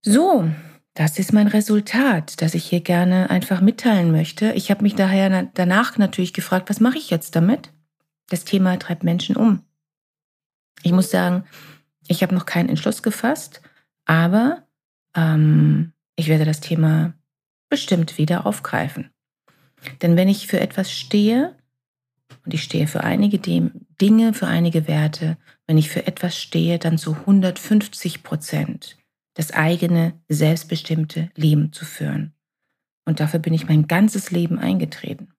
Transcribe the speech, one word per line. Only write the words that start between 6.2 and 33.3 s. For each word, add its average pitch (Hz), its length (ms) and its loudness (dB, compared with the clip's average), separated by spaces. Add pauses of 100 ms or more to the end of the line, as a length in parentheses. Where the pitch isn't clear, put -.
gefragt, 185 340 -2
was 202 120 -2
mache 254 180 2
ich 311 100 -12
jetzt - 260 -4
damit? 180 380 0 (560)
Das 180 160 -6
Thema 185 340 0
treibt - 260 -8
Menschen 170 320 -2
um. 220 260 2 (1200)
Ich 175 100 2
muss 185 180 2
sagen, 180 340 0 (640)
ich 170 140 0
habe 185 120 0
noch 175 120 -2
keinen - 220 -2
Entschluss 180 340 -4
gefasst, - 600 -4 (420)
aber, 196 640 2 (480)
ähm, 156 800 2 (240)
ich 156 120 -4
werde 156 160 2
das 151 160 -2
Thema 160 540 0 (560)
bestimmt 175 480 -2
wieder 156 260 0
aufgreifen. - 680 -4 (920)
Denn 170 140 4
wenn 185 120 4
ich 202 180 0
für - 140 -2
etwas - 320 -4
stehe, 226 640 0 (880)
und - 100 -8
ich 156 100 -4
stehe 151 240 -2
für - 160 -4
einige 202 340 2
Dem-, 170 480 -2 (140)
Dinge, 220 340 4
für 185 140 -4
einige 170 400 0
Werte, 151 480 -2 (320)
wenn 156 100 6
ich 151 120 2
für - 180 -4
etwas 180 280 -6
stehe, 170 440 -2
dann 165 180 0
zu 156 260 -6
hundertfünfzig 190 1000 -2
Prozent - 720 -8 (360)
das 160 160 -6
eigene, 170 640 0 (160)
selbstbestimmte 160 1080 -2
Leben 156 360 2
zu - 140 -18
führen. 151 480 -8 (720)
Und 156 140 -2
dafür 156 180 0